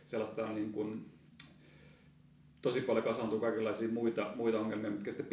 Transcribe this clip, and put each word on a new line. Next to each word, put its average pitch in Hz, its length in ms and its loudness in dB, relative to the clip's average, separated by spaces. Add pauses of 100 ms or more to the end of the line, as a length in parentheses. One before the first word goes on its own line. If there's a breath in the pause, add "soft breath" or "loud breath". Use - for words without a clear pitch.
sellaista 110 480 -2
niin 107 180 -2
kuin, 107 340 -4 (1600 soft breath)
tosi 127 200 2
paljon 113 240 2
kasaantuu 113 340 0
kaikenlaisia 110 500 2
muita, 113 460 2
muita 113 240 4
ongelmia, 107 320 0
mitkä 104 200 -2
sitten - 220 -4